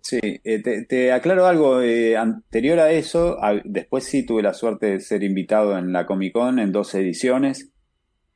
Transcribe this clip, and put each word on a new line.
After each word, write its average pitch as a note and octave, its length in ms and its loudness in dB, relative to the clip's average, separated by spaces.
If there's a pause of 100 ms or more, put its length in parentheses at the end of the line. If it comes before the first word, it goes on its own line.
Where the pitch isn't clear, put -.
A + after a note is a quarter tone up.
Sí, - 200 -4
eh, G#2+ 400 -4
te, A#2+ 240 -4
te B2+ 260 0
aclaro F3+ 360 2
algo, C#3+ 340 4
eh, A#2 340 2
anterior A2+ 640 0
a D#3 120 4
eso, E3+ 520 0
a-, G#2 220 0
después G#2 380 -4
sí C3 220 -2
tuve A2 180 0
la G2 100 2
suerte A2 340 -4
de G2 120 0
ser G2+ 240 -4
invitado G2 540 0
en F2+ 140 -4
la F2 140 -2
Comic F#2+ 280 -4
Con B2 260 0
en G2+ 120 0
dos G2+ 220 -2
ediciones, B2+ 760 -2 (640)